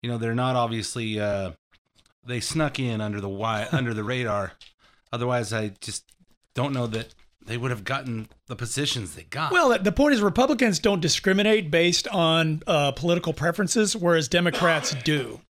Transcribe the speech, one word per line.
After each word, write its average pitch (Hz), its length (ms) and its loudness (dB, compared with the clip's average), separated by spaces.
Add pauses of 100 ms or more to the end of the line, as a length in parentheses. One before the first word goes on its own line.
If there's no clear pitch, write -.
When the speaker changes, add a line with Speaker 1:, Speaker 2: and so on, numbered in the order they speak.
Speaker 1:
You 120 80 -6
know, 120 80 -4
they're 117 180 -2
not 127 200 0
obviously, 113 640 -2
uh, 98 320 -2 (720)
they 120 140 -6
snuck 147 400 -2
in 117 220 -2
under 104 180 -4
the 98 80 -6
wi-, 107 420 -2
<laughs> - 20 -2
under 127 220 0
the 107 100 -4
radar. 107 500 -4 (580)
Otherwise, 120 400 -2
I 110 180 -2 (120)
just - 220 -10 (500)
don't 139 200 -2
know 123 140 -2
that 113 280 -6 (300)
they 117 120 -6
would 123 140 -4
have 104 120 -6
gotten 123 440 -6 (200)
the 127 80 -10
positions 120 600 -4
they - 80 -18
got. - 280 -4
Speaker 2:
Well, 311 260 4
the 196 140 2
point 285 220 4
is 220 80 2
Republicans 226 560 2
don't 202 240 2
discriminate 196 680 2
based 170 380 2
on, 160 580 2
uh, 147 240 2
political 170 420 0
preferences, 196 600 0
whereas 170 320 2
Democrats 170 720 2
<coughs> 120 40 -10
do. 131 380 0 (140)